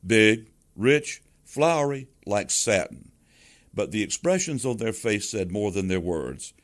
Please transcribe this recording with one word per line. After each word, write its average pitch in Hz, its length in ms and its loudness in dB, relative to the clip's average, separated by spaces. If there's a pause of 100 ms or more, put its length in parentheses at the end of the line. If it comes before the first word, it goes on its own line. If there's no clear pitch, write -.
big, 110 400 6 (280)
rich, 143 480 0 (220)
flowery, 143 640 -2 (160)
like 101 260 -2
satin. - 600 -2 (640)
But 101 160 -4
the 107 120 -2
expressions 165 640 -2
on 123 140 -2
their 110 160 -2
face 104 340 -2
said 95 220 -4
more 104 200 0
than 95 180 -2
their 92 120 2
words, 76 640 -6